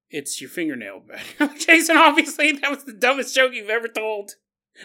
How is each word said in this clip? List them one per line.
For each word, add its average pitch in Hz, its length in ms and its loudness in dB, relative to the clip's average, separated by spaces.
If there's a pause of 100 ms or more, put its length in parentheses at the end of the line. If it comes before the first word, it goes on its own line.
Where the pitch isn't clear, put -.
(100)
It's 143 300 -10
your 135 100 -16
fingernail 117 500 -8
bed. - 560 -6
<laughs> - 20 -20
Jason, 330 380 4
obviously, 302 560 4
that 277 180 -4
was 277 140 -8
the 240 80 -18
dumbest 240 420 -2
joke 262 180 2
you've 214 180 -10
ever 226 180 -4
told. 214 440 -8 (520)